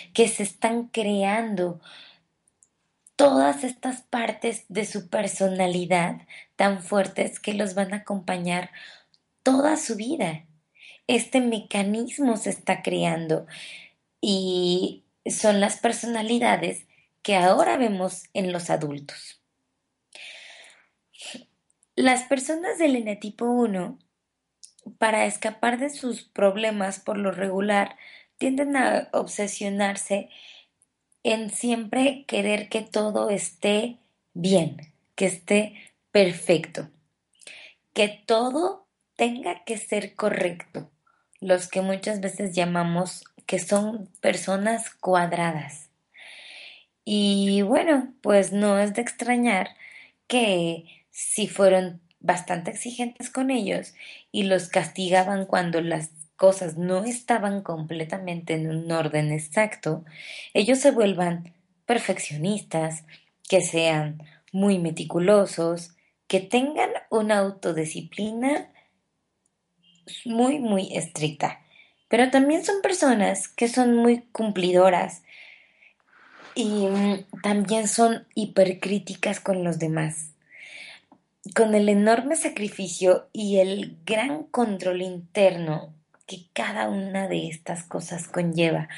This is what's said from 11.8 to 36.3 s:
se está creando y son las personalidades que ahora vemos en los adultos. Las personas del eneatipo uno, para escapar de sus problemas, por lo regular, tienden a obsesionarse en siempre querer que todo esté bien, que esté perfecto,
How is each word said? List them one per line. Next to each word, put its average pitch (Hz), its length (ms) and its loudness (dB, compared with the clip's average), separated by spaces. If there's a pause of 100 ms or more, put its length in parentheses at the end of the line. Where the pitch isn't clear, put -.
se 202 140 -4
está 190 320 -2
creando 165 640 0 (760)
y 185 840 0 (220)
son 202 360 2
las 208 180 0
personalidades 220 1040 -2 (380)
que 202 140 2
ahora 196 420 4
vemos 190 460 -2 (100)
en 185 180 -2
los 175 160 -6
adultos. 147 720 -6 (2500)
Las 254 280 4
personas 320 540 -2
del 294 180 4
eneatipo 214 500 -6
uno, 240 520 0 (1000)
para 214 260 2
escapar 220 540 -2
de 277 100 -2
sus 247 340 -8
problemas, 202 800 0
por 208 160 -6
lo 202 140 -2
regular, 196 640 0 (400)
tienden 277 400 0
a 220 360 2
obsesionarse 202 1160 -4 (920)
en 220 260 -2
siempre 240 800 -2
querer 208 400 -2
que 220 140 -4
todo 214 480 -2
esté 208 640 -2 (380)
bien, 175 580 0 (220)
que - 100 -2
esté 202 720 -2 (180)
perfecto, 175 800 2 (1040)